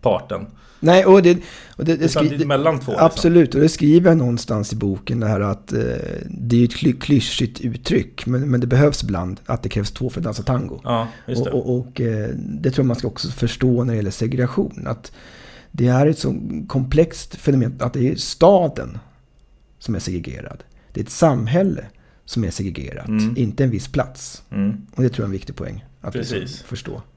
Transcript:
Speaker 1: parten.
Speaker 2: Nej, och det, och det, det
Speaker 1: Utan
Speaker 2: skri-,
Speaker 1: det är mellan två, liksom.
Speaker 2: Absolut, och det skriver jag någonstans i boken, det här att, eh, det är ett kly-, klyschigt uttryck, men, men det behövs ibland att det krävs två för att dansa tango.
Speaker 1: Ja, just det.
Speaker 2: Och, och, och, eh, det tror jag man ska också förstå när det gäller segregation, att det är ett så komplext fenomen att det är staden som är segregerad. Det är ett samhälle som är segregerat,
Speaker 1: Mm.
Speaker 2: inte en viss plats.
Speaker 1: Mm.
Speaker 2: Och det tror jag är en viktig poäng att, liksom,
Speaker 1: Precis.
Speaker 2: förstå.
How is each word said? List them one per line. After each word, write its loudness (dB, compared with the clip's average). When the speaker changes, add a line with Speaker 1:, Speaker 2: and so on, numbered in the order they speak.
Speaker 1:
parten. -2
Speaker 2:
Nej, 6
och 10
det, 6
och -4
det, 2
det -2
Speaker 1:
Utan 2
Speaker 2:
skri-, -2
Speaker 1:
det 0
är -2
mellan 0
två, -8
liksom. 4
Speaker 2:
Absolut, 4
och 4
det 6
skriver 6
jag 6
någonstans -2
i -8
boken, -4
det -2
här 0
att, -4
eh, 0
det 0
är 6
ett 0
kly-, 0
klyschigt 0
uttryck, -4
men, 0
men 2
det -2
behövs 4
ibland -4
att -4
det -4
krävs -2
två -6
för -8
att -4
dansa -6
tango. -2
Speaker 1:
Ja, -2
just -2
det. -2
Speaker 2:
Och, -2
och, 0
och, -8
eh, -2
det -2
tror 0
jag 2
man 0
ska -6
också -8
förstå 0
när -2
det -2
gäller -2
segregation, -2
att -8
det 0
är 4
ett 2
så -2
komplext 0
fenomen 0
att -2
det 0
är -2
staden 2
som -4
är -4
segregerad. -8
Det -6
är -4
ett -10
samhälle 2
som -4
är -2
segregerat, -8
Speaker 1:
Mm. 0
Speaker 2:
inte 0
en 2
viss -4
plats. -6
Speaker 1:
Mm. -2
Speaker 2:
Och 0
det 4
tror -6
jag -
är -4
en -6
viktig -10
poäng -12
att, -10
liksom, -6
Speaker 1:
Precis. -12
Speaker 2:
förstå. -12